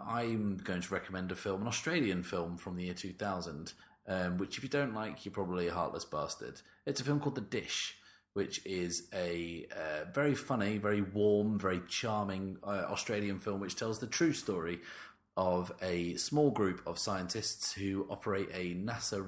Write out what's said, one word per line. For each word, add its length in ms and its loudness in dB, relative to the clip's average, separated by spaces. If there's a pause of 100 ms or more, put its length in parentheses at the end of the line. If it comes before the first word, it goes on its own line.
I'm 520 0
going 240 -2
to 120 -4
recommend 380 -2
a 40 -2
film, 260 -2
an 80 0
Australian 540 2
film 340 -2
from 180 -6
the 80 -4
year 100 -2
two 200 -8
thousand, 580 -4 (340)
um, 320 2
which 200 -2
if 60 -8
you 60 -4
don't 240 2
like, 300 -4
you're 80 -6
probably 360 0
a 60 0
heartless 300 0
bastard. 560 -4 (260)
It's 140 -2
a 60 -4
film 160 2
called 140 0
The 60 -4
Dish, 540 -4 (380)
which 320 0
is 480 0
a, 580 -2
uh, 420 -4
very 220 4
funny, 420 2
very 240 4
warm, 560 6
very 300 2
charming, 800 0
uh, 240 0
Australian 500 0
film 220 -2
which 160 -4
tells 220 0
the 80 -4
true 260 4
story 480 -2 (560)
of 340 4 (100)
a 340 0
small 360 4
group 340 2
of 140 -4
scientists 760 -2
who 360 0
operate 440 0
a 220 -2
nasa 520 -2